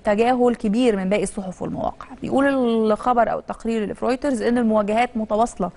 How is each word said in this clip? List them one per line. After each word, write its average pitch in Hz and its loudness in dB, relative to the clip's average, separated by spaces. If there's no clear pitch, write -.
تجاهل 240 2
كبير 226 2
من 190 -2
باقي 196 0
الصحف 190 -8
والمواقع. - -6
بيقول 269 2
الخبر 233 2
أو - -2
التقرير 226 -4
اللي 196 -4
في - -6
رويترز 254 -2
إن 240 2
المواجهات 214 2
متواصلة، 214 -2